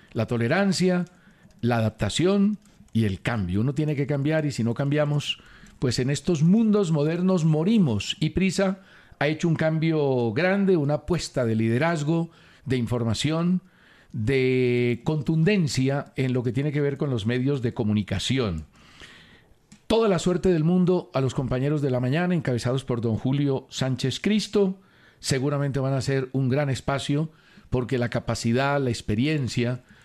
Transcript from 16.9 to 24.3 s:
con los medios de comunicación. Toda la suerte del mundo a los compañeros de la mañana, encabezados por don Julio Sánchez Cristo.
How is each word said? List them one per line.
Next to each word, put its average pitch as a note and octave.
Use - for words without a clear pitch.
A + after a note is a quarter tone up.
con C#3+
los A2+
medios B2+
de A2+
comunicación. G#2
Toda A3+
la F3
suerte F3+
del E3
mundo F3+
a C3+
los C3
compañeros C3+
de C#3
la B2
mañana, D#3+
encabezados B2+
por A#2
don A2
Julio C3+
Sánchez C3
Cristo. G3